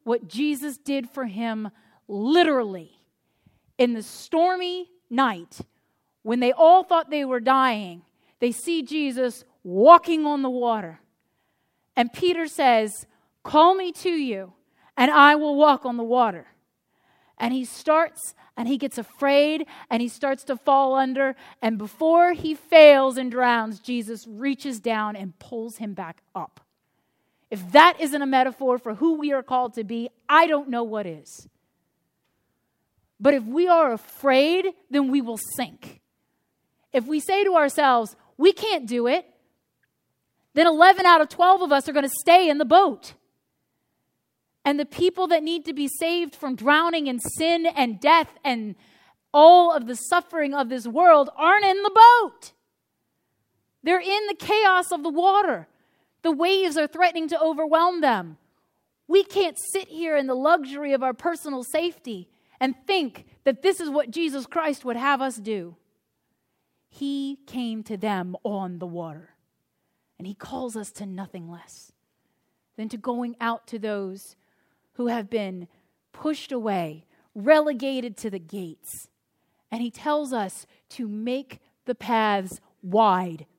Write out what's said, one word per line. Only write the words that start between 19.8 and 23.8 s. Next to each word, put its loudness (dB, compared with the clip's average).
and -2
he -4
starts -6
to -6
fall 2
under. -2
And -2
before 2
he -6
fails 8
and -6
drowns, -2
Jesus -10